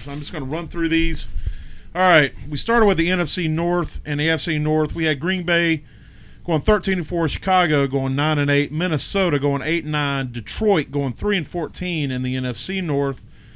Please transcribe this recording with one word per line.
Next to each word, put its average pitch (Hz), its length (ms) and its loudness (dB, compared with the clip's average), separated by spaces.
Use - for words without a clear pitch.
So 139 80 -12
I'm 143 80 -8
just 147 140 -10
gonna 147 120 -6
run 156 220 -6
through 165 220 -2
these. 165 380 2
All 180 60 0
right, 165 320 6
we 147 80 -4
started 233 280 4
with 190 120 6
the 170 120 2
N 180 100 2
F 170 100 0
C 175 180 -2
North 170 580 -2
and 147 160 -4
A 156 80 2
F 160 120 0
C 156 180 -2
North. 156 340 0
We 165 120 -2
had 151 140 0
Green 180 240 -2
Bay 170 400 2
going 156 160 2
thirteen 190 380 2
and 165 80 -6
four, 165 200 0
Chicago 160 600 2
going 131 280 -2
nine 151 220 2
and 143 140 2
eight, 143 200 2
Minnesota 165 680 0
going 139 220 0
eight 160 220 -2
and 151 100 -4
nine, 139 380 -2
Detroit 156 600 0
going 139 220 -2
three 202 240 -2
and 156 100 -4
fourteen 170 640 -4
in 127 120 -4
the 127 120 -4
N 127 100 -4
F 123 120 -6
C 190 240 -4
North. 139 420 -2